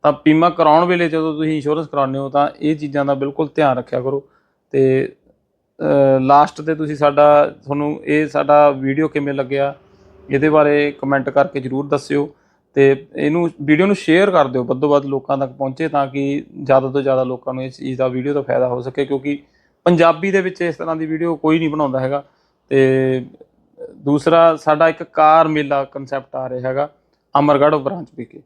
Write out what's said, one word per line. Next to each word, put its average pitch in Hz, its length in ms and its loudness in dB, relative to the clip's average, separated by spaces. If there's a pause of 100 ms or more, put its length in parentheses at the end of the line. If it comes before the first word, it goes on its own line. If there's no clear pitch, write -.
ਤਾਂ 147 100 2
ਬੀਮਾ 156 380 2
ਕਰਾਉਣ 165 340 4
ਵੇਲੇ 175 240 0
ਜਦੋਂ 160 260 -4
ਤੁਸੀਂ 156 220 -4
ਇੰਸ਼ੋਰੈਂਸ 151 300 -4
ਕਰਾਉਂਦੇ 139 320 -4
ਹੋ 139 100 -6
ਤਾਂ 143 200 0 (120)
ਇਹ 156 160 -2
ਚੀਜ਼ਾਂ 143 280 -4
ਦਾ 139 100 0
ਬਿਲਕੁਲ 139 400 -4
ਧਿਆਨ 135 240 0
ਰੱਖਿਆ 123 220 -6
ਕਰੋ। 139 280 -6 (420)
ਤੇ, 131 420 0 (680)
ਅਹ, 139 400 2
ਲਾਸਟ 143 420 4
ਤੇ 160 120 -4
ਤੁਸੀਂ 151 220 -6
ਸਾਡਾ, 147 580 4 (100)
ਤੁਹਾਨੂੰ 147 400 -6
ਇਹ 151 240 0
ਸਾਡਾ 147 420 4
ਵੀਡੀਓ 135 380 -2
ਕਿਵੇਂ 143 260 -4
ਲੱਗਿਆ 139 400 -4 (560)
ਇਹਦੇ 139 180 2
ਬਾਰੇ 147 420 4
ਕੁਮੈਂਟ 139 400 -4
ਕਰਕੇ 143 300 0
ਜ਼ਰੂਰ 131 260 -6
ਦੱਸਿਓ। 143 480 -4 (400)
ਤੇ 139 320 4 (100)
ਇਹਨੂੰ, 165 340 -2 (120)
ਵੀਡੀਓ 151 240 2
ਨੂੰ 202 100 2
ਸ਼ੇਅਰ 190 340 2
ਕਰ 156 180 2
ਦਿਓ, 127 160 -4
ਵੱਧ 127 160 -6
ਤੋਂ 147 80 0
ਵੱਧ 143 160 2
ਲੋਕਾਂ 139 340 -4
ਤੱਕ 135 140 -6
ਪਹੁੰਚੇ 135 360 -6
ਤਾਂ 143 180 -2
ਕਿ 139 380 -6 (180)
ਜ਼ਿਆਦਾ 131 260 2
ਤੋਂ 135 140 -2
ਜ਼ਿਆਦਾ 131 200 0
ਲੋਕਾਂ 127 320 -8
ਨੂੰ 131 100 -8
ਇਸ 127 120 -14
ਚੀਜ਼ 131 220 -10
ਦਾ, 131 100 0
ਵੀਡੀਓ 127 260 -4
ਦਾ 143 80 -2
ਫਾਇਦਾ 127 260 -2
ਹੋ 123 120 -4
ਸਕੇ, 123 240 -6
ਕਿਉਂਕਿ 143 380 -6 (420)
ਪੰਜਾਬੀ 165 460 2
ਦੇ 190 100 2
ਵਿੱਚ 185 220 -6
ਇਸ 170 140 -4
ਤਰ੍ਹਾਂ 165 200 -6
ਦੀ 160 100 -8
ਵੀਡੀਓ 160 300 -4
ਕੋਈ 156 220 0
ਨਹੀਂ 160 120 -2
ਬਣਾਉਂਦਾ 143 300 -4
ਹੈਗਾ। 139 240 -4 (440)
ਤੇ 131 580 0 (680)
ਦੂਸਰਾ 160 600 2
ਸਾਡਾ 151 320 2
ਇੱਕ 160 140 -4
ਕਾਰ 156 460 4
ਮੇਲਾ 143 360 -2
ਕੰਸੈਪਟ 135 520 -10
ਆ 131 120 -8
ਰਿਹਾ 127 200 -6
ਹੈਗਾ 143 220 -4 (480)
ਅਮਰਗੜ੍ਹ 147 380 4
ਬ੍ਰਾਂਚ 147 400 -6
ਵਿਖੇ - 300 -16